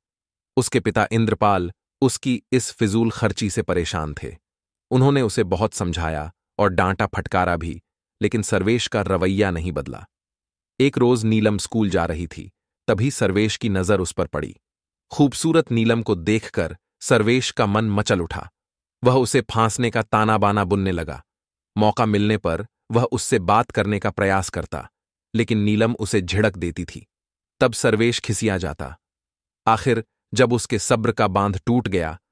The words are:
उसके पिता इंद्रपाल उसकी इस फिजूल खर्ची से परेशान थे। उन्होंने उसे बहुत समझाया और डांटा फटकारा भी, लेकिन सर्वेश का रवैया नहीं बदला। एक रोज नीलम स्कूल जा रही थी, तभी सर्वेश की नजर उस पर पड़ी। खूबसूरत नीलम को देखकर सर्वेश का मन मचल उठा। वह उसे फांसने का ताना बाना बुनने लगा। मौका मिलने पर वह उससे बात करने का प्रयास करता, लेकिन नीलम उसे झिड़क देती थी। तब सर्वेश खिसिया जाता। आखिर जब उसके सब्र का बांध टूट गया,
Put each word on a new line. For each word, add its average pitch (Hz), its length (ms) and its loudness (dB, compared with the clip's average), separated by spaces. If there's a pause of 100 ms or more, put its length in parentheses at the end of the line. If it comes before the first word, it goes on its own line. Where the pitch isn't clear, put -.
(560)
उसके 127 240 0
पिता 107 320 0
इंद्रपाल 104 600 0 (280)
उसकी 127 420 0 (100)
इस 127 200 0
फिजूल 113 380 0
खर्ची 104 400 -2
से 110 120 -4
परेशान 82 600 -4
थे। - 140 -12 (540)
उन्होंने 135 320 4
उसे 110 220 0
बहुत 90 300 0
समझाया 82 580 -4 (260)
और 104 100 2
डांटा 95 380 2
फटकारा 90 500 -2
भी, 82 260 -10 (400)
लेकिन 104 200 0
सर्वेश 107 440 0
का 107 160 -2
रवैया 95 480 0
नहीं 85 220 -4
बदला। 67 340 -10 (760)
एक 139 180 2
रोज 123 260 4
नीलम 107 340 2
स्कूल 107 320 -2
जा 87 140 2
रही 82 220 -4
थी, - 240 -16 (380)
तभी 113 220 2
सर्वेश 104 460 0
की 117 120 -4
नजर 95 320 0
उस 87 120 -4
पर 85 140 -2
पड़ी। 76 300 -8 (540)
खूबसूरत 151 640 2
नीलम 117 300 2
को 107 120 -2
देखकर 87 600 -2 (240)
सर्वेश 120 500 2
का 113 160 0
मन 107 180 0
मचल 104 360 0
उठा। - 300 -8 (540)
वह 127 100 6
उसे 127 260 2
फांसने 113 500 0
का 110 120 -2
ताना 107 360 2
बाना 101 260 2
बुनने 95 280 0
लगा। 76 300 -8 (560)
मौका 107 280 2
मिलने 104 300 2
पर 87 300 -4 (260)
वह 120 120 4
उससे 123 340 -2
बात 101 320 2
करने 101 280 -2
का 101 120 -4
प्रयास 95 380 0
करता, - 420 -10 (440)
लेकिन 110 240 0
नीलम 107 360 2
उसे 104 280 -2
झिड़क 98 340 0
देती 87 280 -6
थी। - 220 -14 (540)
तब 127 120 4
सर्वेश 117 480 2
खिसिया 104 380 -2
जाता। 76 400 -8 (680)
आखिर 113 380 2 (300)
जब 120 180 4
उसके 117 260 -2
सब्र 113 340 0
का 107 160 0
बांध 98 380 0
टूट 120 220 0
गया, 82 320 -2 (120)